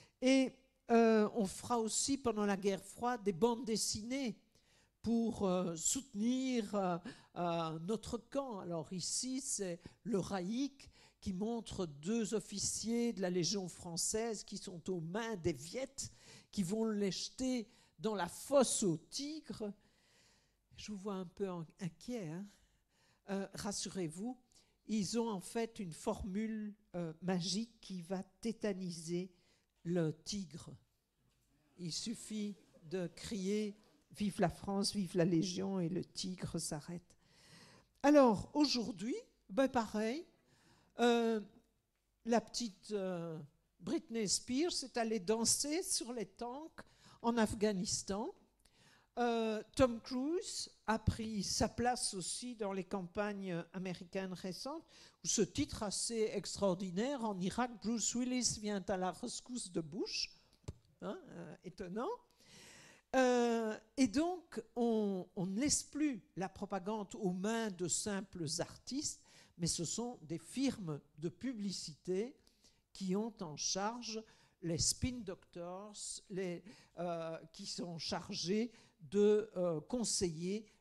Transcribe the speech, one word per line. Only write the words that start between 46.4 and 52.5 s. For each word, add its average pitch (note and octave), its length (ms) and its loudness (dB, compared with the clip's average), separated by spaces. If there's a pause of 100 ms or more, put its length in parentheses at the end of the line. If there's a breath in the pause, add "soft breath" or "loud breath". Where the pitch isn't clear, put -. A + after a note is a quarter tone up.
en A#3 160 4
Afghanistan. G#3+ 960 2 (840 soft breath)
Euh, A3+ 440 2 (140)
Tom A#3+ 240 6
Cruise D4 720 -2 (160)
a A3 120 2
pris A3 440 0
sa F#3+ 260 0
place A#3+ 460 0
aussi A#3+ 400 -6